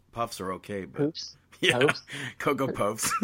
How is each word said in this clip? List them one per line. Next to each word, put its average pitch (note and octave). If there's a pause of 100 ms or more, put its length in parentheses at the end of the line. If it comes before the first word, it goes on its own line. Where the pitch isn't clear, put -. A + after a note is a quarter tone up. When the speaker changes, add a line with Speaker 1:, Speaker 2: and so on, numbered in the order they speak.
(140)
Speaker 1:
Puffs A#2
are F#2+
okay, F#2+
but -
Speaker 2:
Poops. -
Speaker 1:
<laughs> -
Yeah, E3
Speaker 2:
Puffs. D3+ (340)
Speaker 1:
Cocoa C3+
Puffs. A2 (120)